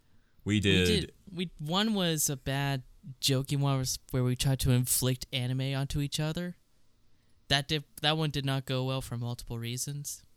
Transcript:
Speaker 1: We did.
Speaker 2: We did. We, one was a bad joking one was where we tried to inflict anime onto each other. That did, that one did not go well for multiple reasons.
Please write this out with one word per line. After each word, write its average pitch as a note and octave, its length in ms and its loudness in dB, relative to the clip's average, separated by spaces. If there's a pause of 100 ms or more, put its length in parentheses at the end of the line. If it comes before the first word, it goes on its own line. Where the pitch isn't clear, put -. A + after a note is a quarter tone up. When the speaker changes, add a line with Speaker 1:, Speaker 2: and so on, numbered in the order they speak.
(440)
Speaker 1:
We G#2 160 4
did. F#2 280 6
Speaker 2:
We E2+ 140 4
did. - 100 -6 (220)
We, F3 240 -4
one F#3 380 0
was E3 340 2
a C#3 80 -2
bad C#3 460 -2 (360)
joking C#3 420 0
one C#3 180 2
was C3 180 -4 (140)
where B2+ 120 2
we B2 120 2
tried C3+ 240 2
to - 120 4
inflict B2+ 600 2
anime C3 420 -2
onto C#3 260 -2
each C#3+ 180 -4
other. E3+ 360 -4 (920)
That C#3 200 2
did, D3+ 160 0 (200)
that D3+ 120 4
one D#3+ 140 2
did C#3 160 -4
not C3+ 200 0
go C3 200 -2
well C3 160 -2
for A#2+ 160 -8
multiple A#2+ 400 -6
reasons. B2 640 -8 (140)